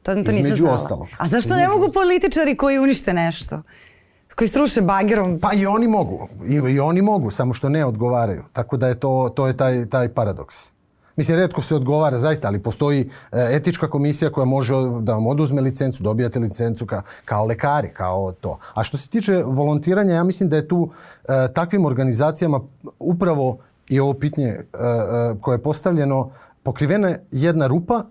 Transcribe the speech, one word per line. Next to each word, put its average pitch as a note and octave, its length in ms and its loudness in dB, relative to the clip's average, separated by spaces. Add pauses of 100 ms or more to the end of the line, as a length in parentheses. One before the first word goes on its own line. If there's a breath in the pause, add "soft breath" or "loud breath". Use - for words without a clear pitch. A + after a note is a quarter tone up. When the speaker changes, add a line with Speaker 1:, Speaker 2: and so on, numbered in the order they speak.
Speaker 1:
To, F#3+ 120 -2
to G3+ 40 -2
nisam A2 180 0
Speaker 2:
Između C#3 200 2
Speaker 1:
znala. D3 180 4
Speaker 2:
ostalog. - 320 -4 (120)
Speaker 1:
A E3 100 -2
zašto A3+ 200 0
ne F#4 60 2
Speaker 2:
Između F4+ 160 4
Speaker 1:
mogu G4+ 160 2
Speaker 2:
ostalog. - 80 -2
Speaker 1:
političari F4 600 2
koji C#4 220 2
unište C4+ 340 2
nešto? E3 500 -2 (760 soft breath)
Koji A3+ 120 2
sruše C4+ 340 2
bagerom? F#3+ 580 2
Speaker 2:
Pa G3 120 0
i G3 140 2
oni A3 220 2
mogu. D3 400 -2 (180)
I, C3 260 2
i C#3 80 2
oni E3 220 2
mogu, G3 280 2
samo B2+ 220 -2
što C#3 160 -4
ne D3+ 180 0
odgovaraju. A#2 640 0
Tako C3 240 -4
da B2+ 120 0
je B2+ 60 0
to, C3 420 0
to C3+ 100 0
je C3 100 -2
taj, B2+ 300 0
taj B2 220 0
paradoks. F#2+ 640 -4 (440 soft breath)
Mislim, D#3+ 220 2
retko E3+ 240 0
se D#3+ 120 -2
odgovara C#3+ 440 2
zaista, D3+ 300 0
ali G#2 100 -2
postoji, C#3 420 0 (320 loud breath)
e, A#2+ 180 0
etička D#3 400 0
komisija D3 420 0
koja C#3 120 0
može C3 300 0 (260)
da A2+ 120 0
vam A2 140 0
oduzme C#3+ 340 2
licencu, C3 420 -2
dobijate A2+ 360 0
licencu A2+ 480 -4
ka-, A2+ 160 -6 (220 loud breath)
kao G#2+ 220 0
lekari, C#3+ 420 0
kao F#2 440 -4
to. - 260 -10 (160 loud breath)
A A2 80 0
što - 140 -6
se - 120 -10
tiče G3 380 0
volontiranja, D3+ 680 2
ja E3+ 100 2
mislim F#3 240 0
da D#3 80 2
je D3+ 120 0
tu, E3+ 220 0 (340 loud breath)
e, C3 300 2
takvim F3 300 0
organizacijama C#3 760 0 (380)
upravo D#3+ 600 0 (300 soft breath)
i C3+ 120 2
ovo C#3 140 2
pitanje, C#3+ 340 -2
e, G2+ 80 -4
e, - 80 -14 (760)
koje B2+ 140 0
je A2+ 80 -2
postavljeno, D3 680 0 (320 loud breath)
pokrivena E3+ 540 0 (140)
jedna D#3 360 2
rupa F3 440 0